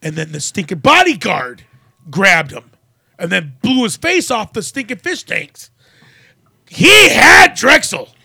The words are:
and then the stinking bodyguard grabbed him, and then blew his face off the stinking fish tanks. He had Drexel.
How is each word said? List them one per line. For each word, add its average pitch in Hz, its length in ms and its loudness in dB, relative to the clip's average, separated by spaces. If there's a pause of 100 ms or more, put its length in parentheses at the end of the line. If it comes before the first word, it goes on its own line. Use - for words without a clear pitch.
and 156 140 -8
then 156 160 -8
the 143 80 -10
stinking 175 400 -8
bodyguard 202 840 0 (460)
grabbed 165 420 0
him, 120 200 -18 (460)
and 175 140 -8
then 156 300 -6
blew 254 220 0
his 208 140 -4
face 349 320 -2
off 220 240 -6
the 226 80 -8
stinking 226 360 -10
fish 330 260 -10
tanks. - 480 -10 (1000)
He 403 400 6
had 370 460 4
Drexel. 277 540 0 (160)